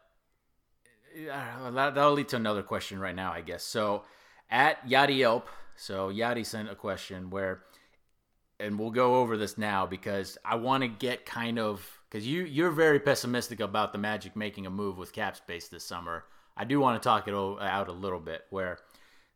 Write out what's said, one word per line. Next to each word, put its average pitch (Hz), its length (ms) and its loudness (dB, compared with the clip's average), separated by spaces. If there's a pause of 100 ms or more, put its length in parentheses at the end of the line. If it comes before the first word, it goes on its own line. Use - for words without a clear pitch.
(1300)
uh, 127 400 -8
that, 135 240 2
that'll 143 180 8
lead 139 160 2
to 131 80 0
another 107 260 2
question 98 360 -6
right 92 160 -4
now, 92 180 -4
I 85 80 -6
guess. 85 220 -8
So, 104 420 0 (460)
at 139 360 4
Yadi 135 320 6
Yelp, 120 300 4 (280)
so 95 340 -4
Yadi 113 340 -2
sent 107 240 -8
a 101 60 -10
question 92 560 -8
where, 95 320 -2 (1000)
and 104 180 -4
we'll 113 120 -4
go 123 260 4
over 113 220 2
this 101 180 -4
now 101 300 0
because 95 580 -6
I 113 120 -2
wanna 127 320 0
get 120 360 -6
kind 117 340 -4
of, 107 520 -4
'cause 107 160 -6
you, 170 160 -2
you're 165 280 0
very 151 300 6
pessimistic 120 600 0
about 104 320 0
the 104 60 -6
Magic 104 380 -4
making 101 300 -6
a 92 40 -8
move 95 280 -4
with 87 160 -12
cap 101 220 -4
space - 320 -12
this 85 160 -14
summer. 85 400 -8 (300)
I 104 100 -6
do 135 160 2
wanna 120 180 4
talk 107 300 2
it 101 40 -2
o-, 101 260 -2
out 98 300 -2
a 87 40 -8
little 92 280 -6
bit, 80 300 -10
where 92 280 -6 (580)